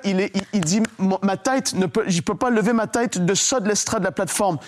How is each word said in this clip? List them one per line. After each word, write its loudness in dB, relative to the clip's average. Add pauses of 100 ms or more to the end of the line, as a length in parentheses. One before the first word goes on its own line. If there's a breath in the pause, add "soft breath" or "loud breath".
il 2
est, 0
il, 0 (100)
il 2
dit, « 2 (160)
Mon, 2
ma 0
tête -2
ne 2
peut, 0
je 0
peux -2
pas 0
lever 2
ma 2
tête -2
de 2
ça, 0
de -2
l'estrade 0
de -2
la 0
plateforme. » -2